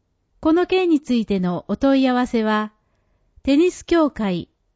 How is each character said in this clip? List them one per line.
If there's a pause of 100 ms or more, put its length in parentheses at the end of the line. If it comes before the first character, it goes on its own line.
(380)
こ
の
件
に
つ
い
て
の
お
問
い
合
わ
せ
は、 (720)
テ
ニ
ス
協
会、 (260)